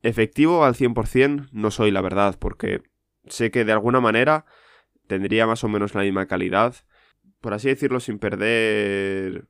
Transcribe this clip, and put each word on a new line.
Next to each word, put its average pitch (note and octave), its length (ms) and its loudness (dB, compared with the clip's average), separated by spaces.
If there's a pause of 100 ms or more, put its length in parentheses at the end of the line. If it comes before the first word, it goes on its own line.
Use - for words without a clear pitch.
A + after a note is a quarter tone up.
efectivo C#3+ 640 2
al B2+ 80 4
cien A#2+ 220 0
por A2 100 -2
cien C#3 460 0
no G#2+ 180 -2
soy, G#2+ 220 0
la F#2+ 100 0
verdad, F#2+ 380 0
porque - 420 -2 (440)
sé A2+ 260 -4
que A#2+ 120 2
de G#2+ 80 2
alguna A#2 300 2
manera B2 440 2 (600)
tendría G2+ 400 0
más A2+ 180 -2
o A2+ 60 -2
menos G#2 240 -2
la G#2 80 -2
misma F#2+ 240 -2
calidad, F#2+ 500 0 (640)
por A2 140 -6
así G#2+ 140 -4
decirlo, C3 320 -2
sin A2+ 180 -8
perder G2+ 1300 -2